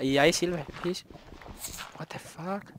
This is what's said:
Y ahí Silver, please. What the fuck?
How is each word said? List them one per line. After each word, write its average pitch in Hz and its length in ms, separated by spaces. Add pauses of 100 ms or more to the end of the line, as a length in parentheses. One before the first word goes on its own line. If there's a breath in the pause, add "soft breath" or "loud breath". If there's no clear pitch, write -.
Y 135 180
ahí 156 140
Silver, 170 340 (160)
please. 180 240 (920)
What 165 80
the 175 100
fuck? 190 600